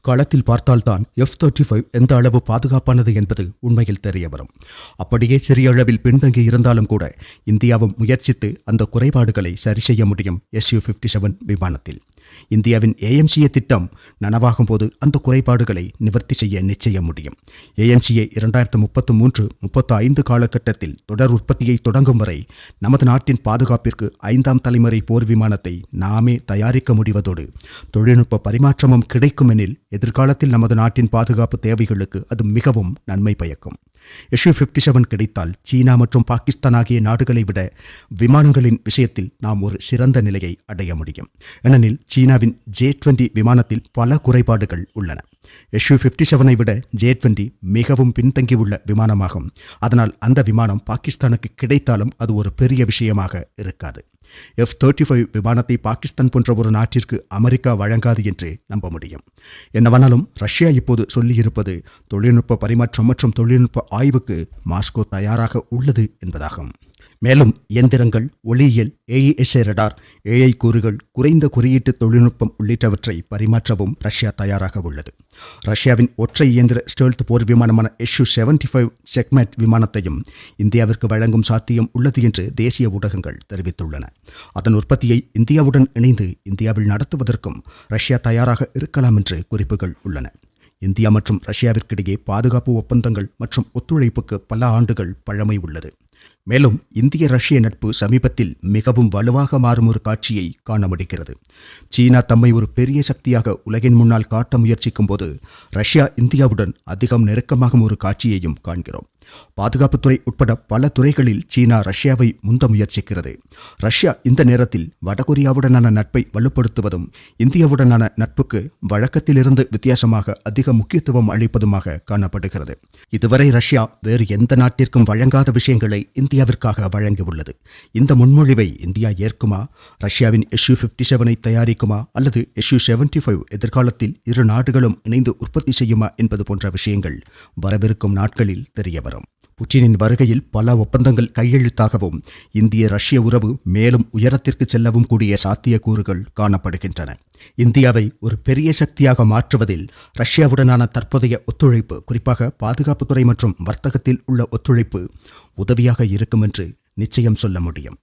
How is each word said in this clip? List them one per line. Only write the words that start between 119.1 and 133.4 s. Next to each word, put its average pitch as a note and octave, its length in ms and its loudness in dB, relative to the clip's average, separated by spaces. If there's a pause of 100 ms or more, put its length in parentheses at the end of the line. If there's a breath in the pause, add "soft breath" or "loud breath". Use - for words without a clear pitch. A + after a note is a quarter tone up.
வித்தியாசமாக A2 720 0
அதிக B2 280 -2
முக்கியத்துவம் A#2 580 0
அளிப்பதுமாக G#2 760 -2
காணப்படுகிறது. F#2+ 720 -6 (300 soft breath)
இதுவரை B2 420 4
ரஷ்யா A#2+ 500 0
வேறு A2+ 280 0
எந்த G#2+ 260 2
நாட்டிற்கும் B2 480 2
வழங்காத C3 480 2
விஷயங்களை A2 640 0
இந்தியாவிற்காக C3+ 200 -2 (300)
வழங்கியுள்ளது. G2+ 880 -4 (400 loud breath)
இந்த C#3 220 2
முன்மொழிவை B2+ 720 4
இந்தியா G#2 300 -2
ஏற்குமா? G#2 500 -4 (320 soft breath)
ரஷ்யாவின் A2 500 0
எஸ்யூ - 260 2
ஃபிஃப்டி A#2+ 360 -6
செவனை A#2 240 2 (120)
தயாரிக்குமா A2+ 640 -2
அல்லது A#2+ 420 -2
எஸ்யூ A2 220 0 (100)
செவன்டி C3+ 400 0
ஃபைவ் G2 140 -2 (100)